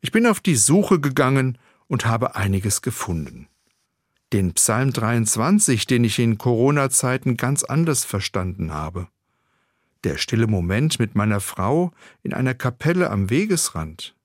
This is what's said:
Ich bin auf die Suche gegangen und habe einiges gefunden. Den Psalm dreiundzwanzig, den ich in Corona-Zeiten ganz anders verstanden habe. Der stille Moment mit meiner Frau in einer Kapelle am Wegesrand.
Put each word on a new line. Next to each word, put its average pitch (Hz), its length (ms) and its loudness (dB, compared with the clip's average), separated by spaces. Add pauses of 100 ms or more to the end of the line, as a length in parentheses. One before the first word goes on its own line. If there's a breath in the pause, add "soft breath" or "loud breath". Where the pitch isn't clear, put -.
Ich - 100 -8
bin 233 160 4
auf 214 140 2
die 156 160 2
Suche 175 420 4
gegangen 131 580 2 (300 soft breath)
und - 180 -2
habe 113 300 0
einiges 98 460 0
gefunden. 80 640 -6 (840)
Den 92 200 2
Psalm 120 400 0
dreiundzwanzig, 117 920 2
den 120 180 4
ich 107 120 0
in 117 200 2
Corona-Zeiten 131 1000 0
ganz 135 300 -2
anders 156 400 0
verstanden 92 680 -4
habe. 80 380 -8 (960)
Der 73 120 -2
stille 113 300 0
Moment 104 520 0
mit 113 160 0
meiner 104 260 2
Frau 147 500 -2 (320 loud breath)
in 202 100 -6
einer 131 200 -2
Kapelle 151 560 0
am 98 200 0
Wegesrand. 131 960 -4